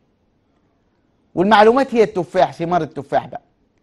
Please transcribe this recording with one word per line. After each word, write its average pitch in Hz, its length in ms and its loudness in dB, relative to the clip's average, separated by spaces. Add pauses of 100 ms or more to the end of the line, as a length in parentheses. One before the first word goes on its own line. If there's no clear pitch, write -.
(1300)
والمعلومات 220 600 2
هي 233 80 2
التفاح، 175 500 -2
ثمار 165 300 -4
التفاح 139 440 -6
بقى. - 160 -16 (400)